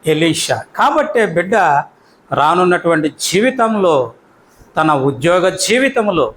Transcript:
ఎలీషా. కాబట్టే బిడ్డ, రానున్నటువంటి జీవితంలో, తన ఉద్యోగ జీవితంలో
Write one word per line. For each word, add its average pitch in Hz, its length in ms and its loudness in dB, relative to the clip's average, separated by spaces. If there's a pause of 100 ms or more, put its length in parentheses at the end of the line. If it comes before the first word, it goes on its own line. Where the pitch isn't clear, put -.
ఎలీషా. 156 540 -2 (140)
కాబట్టే 254 500 0
బిడ్డ, 175 300 -2 (760)
రానున్నటువంటి 160 840 2
జీవితంలో, 202 920 0 (680)
తన 156 140 2
ఉద్యోగ 143 580 0
జీవితంలో 208 880 0